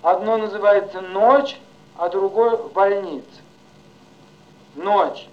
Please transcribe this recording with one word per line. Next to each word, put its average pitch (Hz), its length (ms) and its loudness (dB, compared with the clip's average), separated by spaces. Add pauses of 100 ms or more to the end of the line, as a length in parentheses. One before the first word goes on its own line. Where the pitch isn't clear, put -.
Одно 196 340 0
называется 202 640 0
«Ночь», 226 580 2 (380)
а 175 120 -4
другое 196 480 0
«В - 160 -10
больнице». 190 540 -2 (1500)
Ночь. 185 580 0